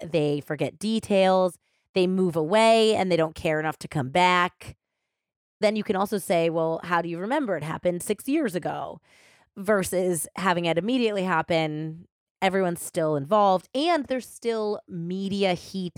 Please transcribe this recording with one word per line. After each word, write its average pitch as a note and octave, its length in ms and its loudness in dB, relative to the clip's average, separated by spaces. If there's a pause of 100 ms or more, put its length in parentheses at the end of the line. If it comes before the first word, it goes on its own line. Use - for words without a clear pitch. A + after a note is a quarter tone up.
they D3+ 380 0
forget D3+ 380 -4
details, F#3+ 800 2 (360)
they F#3 120 4
move F#3 300 0
away, A3 580 4
and F#3+ 160 0
they E3+ 60 4
don't D#3+ 180 0
care D#3 240 -2
enough D#3 220 -4
to - 80 -12
come C3+ 220 -4
back. F3+ 640 2 (840)
Then G#3+ 140 2
you G#3 80 -2
can G3 140 -2
also G#3 220 -2
say, E3+ 300 0
"Well, D#3+ 360 0
how E3+ 180 0
do E3+ 60 -8
you E3 100 -6
remember? A3 380 -2
It D3+ 80 -8
happened F3 380 -4
six - 260 -6
years C4+ 260 0
ago," D3 460 -6 (560)
versus F#3 800 0
having F3 300 0
it E3 120 2
immediately G#3+ 460 0
happen. D#3+ 800 -2 (340)
Everyone's F#3 400 0
still D#3 360 -2
involved, F#3 580 2
and D#4 320 0
there's C4 200 -4
still A3 640 -4
media F#3+ 640 -2
heat F3+ 460 -6